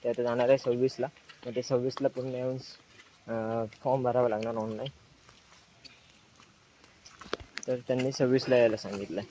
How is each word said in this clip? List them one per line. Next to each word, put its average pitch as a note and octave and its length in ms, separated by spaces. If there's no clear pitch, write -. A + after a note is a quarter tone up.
ते B2 60
आता A#2+ 140
जाणार A#2+ 260
आहे C3+ 80
सव्वीसला. B2+ 500
मग A#2+ 100
ते B2+ 60
सव्वीसला C3 460
पूर्ण B2+ 200
येऊन, B2+ 300
अ, A2+ 380
फॉर्म C3 200
भरावा B2 260
लागणार A2 260
ऑनलाईन. A2 340
तर B2+ 80
त्यांनी B2+ 240
सव्वीसला C3 440
यायला A2+ 220
सांगितलं. G2 540